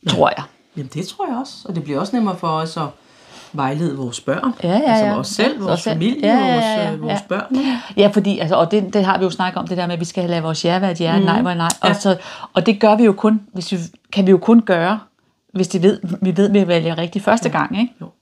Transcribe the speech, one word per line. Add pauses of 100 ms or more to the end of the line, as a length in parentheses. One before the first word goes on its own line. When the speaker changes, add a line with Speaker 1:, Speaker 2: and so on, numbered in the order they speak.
Speaker 1:
Tror
jeg. (320)
Speaker 2:
Jamen,
det
tror
jeg
også. (100)
Og
det
bliver
også
nemmere
for
os
at (680)
vejlede
vores
børn. (100)
Speaker 1:
Ja,
ja, (160)
Speaker 2:
Altså
Speaker 1:
ja.
Speaker 2:
os
selv,
Speaker 1:
Ja,
Speaker 2:
vores
Speaker 1:
os
selv.
Speaker 2:
familie,
Speaker 1:
Ja,
ja,
Speaker 2:
vores,
Speaker 1:
ja,
Speaker 2:
øh,
vores
Speaker 1:
ja.
Speaker 2:
børn,
ikke? (180)
Speaker 1:
Ja,
fordi,
altså,
og
det,
det
har
vi
jo
snakket
om,
det
der
med,
at
vi
skal
lade
vores
ja
være
et
ja,
Speaker 2:
Mhm.
Speaker 1:
nej
være
nej. (120)
Og,
Speaker 2:
Ja.
Speaker 1:
så, (360)
og
det
gør
vi
jo
kun, (120)
hvis
vi, (340)
kan
vi
jo
kun
gøre, (540)
hvis
det
ved, (220)
vi
ved,
vi
vælger
rigtigt
første
Speaker 2:
Ja.
Speaker 1:
gang,
ikke?
Speaker 2:
Jo. (160)